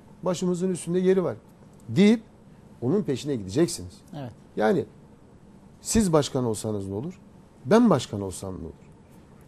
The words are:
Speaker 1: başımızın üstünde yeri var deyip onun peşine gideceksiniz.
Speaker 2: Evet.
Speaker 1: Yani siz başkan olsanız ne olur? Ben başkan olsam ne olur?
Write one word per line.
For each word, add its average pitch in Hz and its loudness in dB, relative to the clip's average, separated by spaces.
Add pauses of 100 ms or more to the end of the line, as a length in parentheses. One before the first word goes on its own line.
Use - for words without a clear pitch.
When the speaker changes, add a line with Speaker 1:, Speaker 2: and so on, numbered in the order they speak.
(220)
Speaker 1:
başımızın 180 -2
üstünde 175 -4
yeri 185 2
var 120 -4 (520)
deyip 202 6 (600)
onun 170 0
peşine 139 -4
gideceksiniz. 95 -4 (180)
Speaker 2:
Evet. 131 -12 (240)
Speaker 1:
Yani 208 2 (960)
siz 208 2
başkan 143 2
olsanız 107 -4
ne 98 -6
olur? 139 -8 (440)
Ben 220 4
başkan 120 0
olsam 95 -8
ne 80 -12
olur? 80 -12 (760)